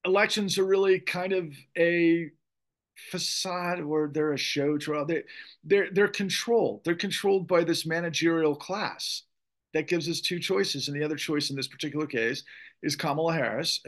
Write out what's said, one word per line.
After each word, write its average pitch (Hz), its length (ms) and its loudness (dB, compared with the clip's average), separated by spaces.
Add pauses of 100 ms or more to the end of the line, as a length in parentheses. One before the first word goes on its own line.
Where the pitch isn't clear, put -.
elections 202 500 2
are 190 80 2
really 190 360 4
kind 185 320 -4
of 175 200 -2 (240)
a 170 540 4 (800)
facade 175 680 -4
or 151 340 0
they're 151 180 0
a 139 60 -2
show 147 400 0
trial. 147 260 -4
They, 156 200 -2 (400)
they're, 180 260 4
they're 196 180 6
controlled. 196 760 0
They're 170 100 2
controlled 190 540 0
by 170 160 4
this 165 200 0
managerial 160 680 0
class - 720 -6 (500)
that 156 140 -2
gives 165 200 0
us 160 120 -4
two 180 180 -4
choices. 185 480 -2
And 143 100 -6
the 147 80 -2
other 151 120 -2
choice 147 340 -2
in 139 60 -6
this 135 100 -4
particular 151 400 -6
case 120 380 -2 (400)
is 147 100 -2
Kamala 160 380 -2
Harris, 131 560 -2